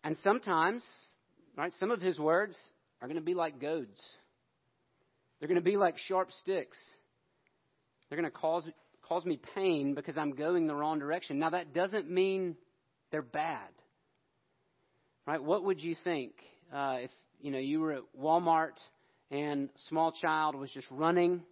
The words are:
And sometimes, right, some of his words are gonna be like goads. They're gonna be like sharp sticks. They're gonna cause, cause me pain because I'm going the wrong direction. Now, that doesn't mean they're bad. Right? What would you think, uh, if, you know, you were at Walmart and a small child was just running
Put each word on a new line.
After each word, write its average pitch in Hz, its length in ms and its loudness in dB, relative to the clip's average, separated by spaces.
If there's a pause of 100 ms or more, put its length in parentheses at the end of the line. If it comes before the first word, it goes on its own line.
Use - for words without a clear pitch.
And 156 180 -2
sometimes, 202 600 2 (720)
right, 170 220 -4
some 190 120 0
of 226 100 0
his 175 180 0
words 170 380 2 (440)
are 123 80 -10
gonna 160 120 -2
be 170 140 0
like 156 260 -2
goads. 143 400 -4 (1400)
They're 151 100 -8
gonna 175 120 6
be 185 160 4
like 185 220 4
sharp 185 320 0 (100)
sticks. - 380 -4 (1300)
They're 147 100 -6
gonna 165 120 -2
cause, 165 340 -2 (380)
cause 170 220 -2
me 165 160 -2 (140)
pain 156 400 2
because 147 220 -6
I'm 151 160 0
going 160 340 2
the 151 80 0
wrong 151 240 0
direction. 147 400 -2
Now, 160 120 2
that 160 240 -4
doesn't 185 360 0
mean 185 460 2 (540)
they're 151 120 -2
bad. 135 460 -4 (1600)
Right? 147 160 -2
What 175 220 0
would 190 160 0
you 165 220 -4
think, 147 300 -2 (400)
uh, 139 280 -2
if, 131 100 -10 (300)
you 143 100 -6
know, 135 80 -2
you 139 220 0
were 156 120 0
at 131 100 -6 (180)
Walmart 160 580 4 (520)
and 143 380 -2
a - 200 -20
small 160 240 2
child 156 440 0
was 135 140 -10
just - 200 -14
running 170 600 4